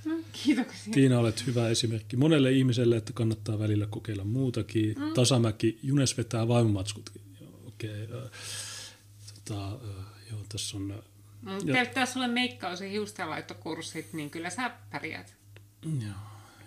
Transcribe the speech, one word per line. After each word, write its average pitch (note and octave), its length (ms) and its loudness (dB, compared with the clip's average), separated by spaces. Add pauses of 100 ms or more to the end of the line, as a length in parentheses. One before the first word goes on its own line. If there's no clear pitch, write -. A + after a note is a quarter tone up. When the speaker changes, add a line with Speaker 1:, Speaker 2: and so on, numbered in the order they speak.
Speaker 1:
No, D#4 100 0 (280)
kiitoksia. A#3 500 0
Speaker 2:
Tiina, C3 260 6
olet A2+ 280 2
hyvä A#2 220 2
esimerkki A2+ 480 0
monelle C#3 340 6
ihmiselle, B2 460 6
että G#2+ 160 -4
kannattaa A2 460 0
välillä G#2+ 280 2
kokeilla G2+ 360 -6
muutakin. A2 760 0
Speaker 1:
Mm. D4+ 140 -2
Speaker 2:
Tasamäki, A#2 680 4
Junes C3+ 340 2
vetää A2+ 300 0
vaimomatskutkin. G#2+ 760 2 (200)
Joo, - 260 -20
okei, G#2+ 340 -10
ää, A#2+ 280 -8 (1080)
tota, G2+ 320 -6
ää, G2 360 -8 (280)
joo, G#2 180 -8
tässä - 280 -6
on, G2 140 -4
ää, G#2 100 -12 (520)
Speaker 1:
Mut G3 140 -4
Speaker 2:
ja - 60 2
Speaker 1:
pelttää B3+ 320 2
sulle B3+ 220 -2
meikkaus- A#3+ 540 -2
ja G3 80 -8
hiustenlaittokurssit, E3 1200 -6
niin D3+ 160 -6
kyllä E3 200 -8
sä A#3+ 220 -4 (180)
pärjäät. - 460 -8 (680)
Speaker 2:
Joo, G#2 120 -6 (540)